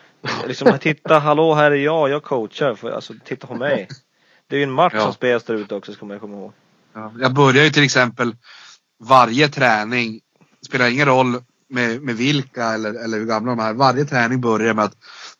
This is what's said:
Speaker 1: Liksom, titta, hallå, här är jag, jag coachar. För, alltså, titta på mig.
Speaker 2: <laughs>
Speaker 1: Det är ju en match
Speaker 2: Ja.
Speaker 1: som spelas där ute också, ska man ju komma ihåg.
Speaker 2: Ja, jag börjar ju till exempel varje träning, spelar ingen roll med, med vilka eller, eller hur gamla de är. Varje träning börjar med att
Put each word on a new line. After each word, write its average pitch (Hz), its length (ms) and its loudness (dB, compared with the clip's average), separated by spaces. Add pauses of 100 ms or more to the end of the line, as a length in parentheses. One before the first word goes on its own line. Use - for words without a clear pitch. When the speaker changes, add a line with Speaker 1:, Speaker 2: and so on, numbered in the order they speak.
(460)
Speaker 1:
Liksom, 135 340 2
titta, 156 380 0
hallå, 151 360 2
här 147 160 4
är 147 60 2
jag, 143 340 0
jag 147 120 -4
coachar. 123 520 -4
För, 113 160 -10
alltså, - 240 -10 (100)
titta 135 220 -12
på 127 80 -14
mig. 120 340 -4 (300)
Speaker 2:
<laughs> - 280 -20
Speaker 1:
Det 139 100 -6
är - 20 0
ju 143 60 0
en 135 80 -4
match 160 240 2
Speaker 2:
Ja. 107 40 0
Speaker 1:
som 101 120 2
spelas 120 320 -2
där 117 100 -4
ute 107 200 -6
också, 101 180 -12
ska 104 140 -18
man 101 100 -12
ju 104 40 -18
komma 101 160 -16
ihåg. 101 160 -16 (420)
Speaker 2:
Ja, 110 260 -14
jag 127 140 0
börjar 139 300 6
ju 156 60 4
till 143 140 4
exempel 120 520 0 (600)
varje 123 500 4
träning, 117 720 0 (460)
spelar 123 260 0
ingen 143 140 0
roll 127 280 2 (340)
med, 123 340 -4
med 127 140 -6
vilka 131 480 -2
eller, 113 400 -4
eller 110 140 -4
hur 110 80 -4
gamla 113 300 -2
de 117 60 -4
är. 110 100 -2
Varje 131 320 2
träning 127 360 -2
börjar 113 340 0
med 107 100 0
att 101 120 -6 (440)